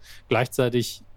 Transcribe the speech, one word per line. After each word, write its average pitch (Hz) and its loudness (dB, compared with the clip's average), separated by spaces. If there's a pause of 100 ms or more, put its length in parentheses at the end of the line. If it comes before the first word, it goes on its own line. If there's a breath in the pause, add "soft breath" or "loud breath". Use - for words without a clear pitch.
(280 loud breath)
Gleichzeitig 123 0 (140)